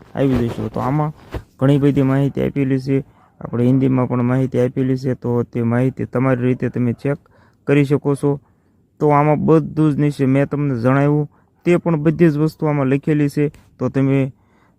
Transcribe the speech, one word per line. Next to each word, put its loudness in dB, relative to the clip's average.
આવી 0
જશો. -2
તો -6
આમાં -2
ઘણી 4
બધી 2
માહિતી 0
આપેલી -2
છે, -2
આપણે -4
હિન્દીમાં 2
પણ -2
માહિતી -2
આપેલી -2
છે, -4
તો -4
તે -6
માહિતી -2
તમારી -2
રીતે -2
તમે -2
ચેક -4
કરી 2
શકો 0
છો. -2
તો 2
આમાં 2
બધું 2
જ -2
નીચે 0
મેં 2
તમને -4
જણાવ્યું 2
તે 4
પણ 0
બધી 2
જ 0
વસ્તુ -2
આમાં 0
લખેલી 0
છે, -2
તો -2
તમે 0